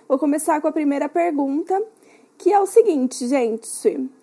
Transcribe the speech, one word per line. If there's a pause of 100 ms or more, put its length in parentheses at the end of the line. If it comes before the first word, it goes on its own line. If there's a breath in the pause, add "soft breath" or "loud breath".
vou
começar
com
a
primeira
pergunta, (560 soft breath)
que
é
o
seguinte,
gente. (140)